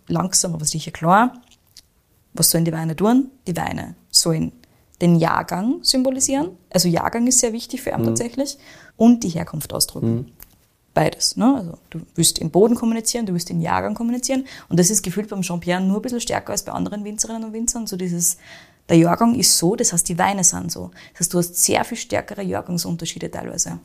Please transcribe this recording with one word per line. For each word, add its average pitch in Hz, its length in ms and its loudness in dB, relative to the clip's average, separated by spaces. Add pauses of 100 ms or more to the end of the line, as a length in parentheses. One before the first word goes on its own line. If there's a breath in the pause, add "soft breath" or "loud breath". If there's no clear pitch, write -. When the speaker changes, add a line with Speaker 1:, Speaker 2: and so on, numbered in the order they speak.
Speaker 1:
langsam, 170 460 0
aber 156 100 -6
sicher 156 260 -4
klar, 202 440 4 (1000)
was - 160 2
sollen 165 140 2
die 165 80 0
Weine 160 240 -4
tun? 240 320 4 (180)
Die 175 100 -4
Weine - 380 -6 (160)
sollen 160 420 0 (480 soft breath)
den 175 160 6
Jahrgang 175 680 0
symbolisieren. 269 680 0 (200)
Also 175 180 2
Jahrgang 233 380 2
ist 254 140 4
sehr 233 120 2
wichtig 247 300 -10
für - 80 -4
ihn 226 100 -2
Speaker 2:
Mhm. 226 60 2
Speaker 1:
tatsächlich. 240 520 -2 (380 loud breath)
Und 233 280 6
die 190 40 -2
Herkunft 165 440 -6
ausdrücken. - 420 -2
Speaker 2:
Mhm. 120 120 -4 (680)
Speaker 1:
Beides, - 420 0
ne? 247 200 4
Also 170 220 -10 (120)
du 165 100 -10 (160)
willst - 240 2
den 160 100 -2
Boden 226 240 6
kommunizieren, 226 500 -2
du 190 80 -4
willst 175 160 -2
den 175 120 -2
Jahrgang 185 340 0
kommunizieren. 254 500 -2 (240 loud breath)
Und 170 100 2
das 180 120 6
ist 214 120 0
gefühlt 202 260 -6
beim 196 140 -4
Jean-Pierre 175 380 -2
nur 190 180 2
ein 220 40 -4
bisschen 240 180 -4
stärker 202 320 -4
als 202 120 -4
bei - 80 -10
anderen 202 320 -6
Winzerinnen 220 400 -6
und 220 80 -10
Winzern. 226 340 -4
So 196 100 -6
dieses, 175 400 -2 (520 loud breath)
der 170 100 6
Jahrgang 202 360 4
ist 196 220 2
so, 175 200 2
das - 160 0
heißt, 170 160 0
die 175 100 -2
Weine 190 260 2
sind 180 260 0
so. 175 200 -10 (220 loud breath)
Das - 80 -20
heißt, 175 140 -2
du 180 40 2
hast 175 180 -2
sehr - 280 2
viel 226 140 -6
stärkere 202 440 -6
Jahrgangsunterschiede 170 880 -6
teilweise. - 540 -6